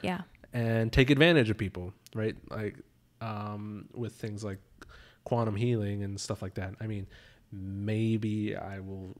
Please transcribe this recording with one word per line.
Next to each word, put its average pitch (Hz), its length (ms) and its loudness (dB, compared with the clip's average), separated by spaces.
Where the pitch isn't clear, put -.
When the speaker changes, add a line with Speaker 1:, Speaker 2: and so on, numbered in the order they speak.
Speaker 1:
Yeah. 185 200 -2
Speaker 2:
And 113 400 2
take 131 160 8
advantage 143 400 8
of 107 80 2
people, 92 360 -4
right? 110 200 0
Like, 107 280 -6
um, 104 760 -8
with 110 200 -6
things 107 300 -8
like 98 160 -6
quantum 113 300 0
healing 104 480 0
and 98 160 -6
stuff - 220 -6
like 92 120 -8
that. 95 260 -6
I 110 80 -6
mean, 101 200 -6
maybe 104 1040 0
I 98 240 -8
will 95 400 -12